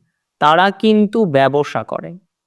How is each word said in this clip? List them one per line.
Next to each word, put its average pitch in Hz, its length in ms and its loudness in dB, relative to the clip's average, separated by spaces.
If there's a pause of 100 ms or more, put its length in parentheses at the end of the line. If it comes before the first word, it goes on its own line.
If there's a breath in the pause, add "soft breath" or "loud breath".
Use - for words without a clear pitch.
(400)
তারা 170 320 2
কিন্তু 214 540 0
ব্যবসা 135 580 0
করেন। - 340 -12 (300)